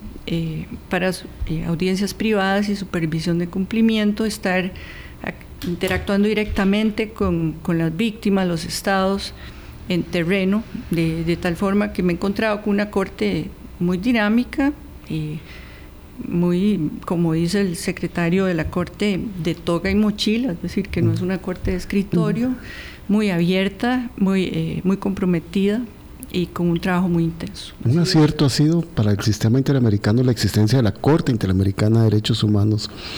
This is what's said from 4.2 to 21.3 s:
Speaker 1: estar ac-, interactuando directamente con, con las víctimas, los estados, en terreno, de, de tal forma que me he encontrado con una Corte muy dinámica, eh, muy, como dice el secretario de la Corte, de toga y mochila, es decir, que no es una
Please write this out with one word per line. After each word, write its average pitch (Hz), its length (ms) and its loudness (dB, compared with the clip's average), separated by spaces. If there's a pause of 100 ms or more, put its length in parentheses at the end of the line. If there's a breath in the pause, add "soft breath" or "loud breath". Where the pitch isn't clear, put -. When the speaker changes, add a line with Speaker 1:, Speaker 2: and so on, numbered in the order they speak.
Speaker 1:
estar 190 480 0 (500 loud breath)
ac-, - 460 -10
interactuando 185 580 0
directamente 214 840 2
con, 170 420 0 (100)
con 165 160 0
las 160 180 0
víctimas, 202 520 0
los 165 160 -2
estados, 196 680 -2 (560 loud breath)
en 175 140 0
terreno, 190 640 0 (260)
de, 165 320 0
de 165 140 0
tal 175 180 -2
forma 202 380 0
que 190 100 -2
me 180 100 2
he 170 40 0
encontrado 208 460 0
con 202 120 0
una 208 160 0
Corte 190 560 -2 (320)
muy 180 180 2
dinámica, 240 760 2 (360)
eh, 156 300 -6 (880 loud breath)
muy, 175 640 2 (160)
como 170 260 2
dice 170 280 0
el 180 160 0
secretario 175 680 -2
de 185 100 2
la 160 160 0
Corte, 185 500 -2 (220)
de 165 120 0
toga 170 360 -2
y 196 40 2
mochila, 214 580 2
es 170 100 -8
decir, 190 260 -4
que - 120 -2
no 165 120 4
es 170 80 -2
una 180 180 -2